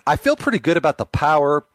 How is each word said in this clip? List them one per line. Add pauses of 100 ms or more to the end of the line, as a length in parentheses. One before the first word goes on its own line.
I
feel
pretty
good
about
the
power (100)